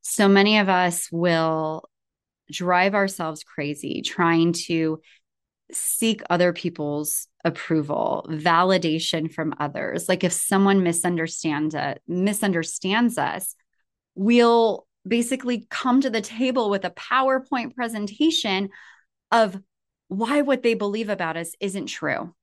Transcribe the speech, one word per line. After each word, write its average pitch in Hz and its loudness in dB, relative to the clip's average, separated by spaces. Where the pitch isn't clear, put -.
So - 0
many 202 6
of 196 2
us 180 2
will 160 0
drive 180 2
ourselves 185 -2
crazy - -8
trying 170 2
to 160 -2
seek - -2
other 175 2
people's 151 -6
approval, 156 -2
validation 165 0
from 156 -4
others. 147 -6
Like, 185 0
if - 0
someone 196 4
misunderstands, 165 -2
uh, 143 -4
misunderstands 196 0
us, - -4
we'll 233 4
basically 240 -2
come 254 2
to 269 0
the 220 -2
table 240 -2
with 196 -2
a 175 -4
PowerPoint 262 -2
presentation 220 -2
of 208 2
why 226 0
what 269 0
they 233 2
believe 208 -4
about 170 -4
us 165 -8
isn't 196 -6
true. - -6